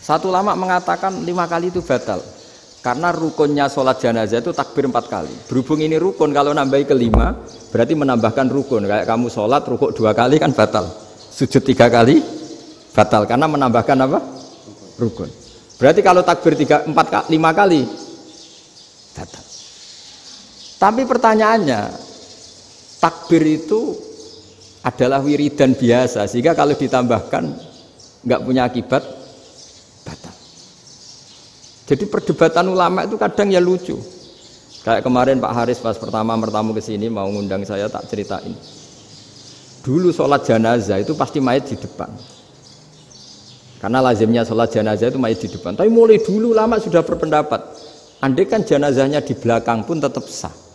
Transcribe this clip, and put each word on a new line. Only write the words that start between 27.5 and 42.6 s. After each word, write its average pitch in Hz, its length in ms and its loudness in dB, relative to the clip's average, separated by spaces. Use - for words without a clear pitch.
nggak 120 240 0
punya 127 240 2
akibat, 123 320 -2
batal. - 280 -18
Jadi 143 200 0
perdebatan 165 640 0
ulama 185 360 0
itu 220 80 -6
kadang 208 360 -2
ya 180 120 4
lucu. 180 360 -2
Kayak 113 160 0
kemarin 127 400 2
Pak - 120 -4
Haris 120 280 -2
pas 110 160 -4
pertama 110 400 -4
mertamu 110 320 -2
ke 107 120 -4
sini 110 280 -6
mau 98 160 -4
ngundang 101 400 -6
saya, 104 240 -6
tak 101 160 -10
ceritain. - 480 -6
Dulu 165 320 2
sholat 143 320 2
jenazah 113 520 2
itu 123 200 -4
pasti 143 240 -2
mayat 131 240 0
di 113 120 -8
depan. - 320 -12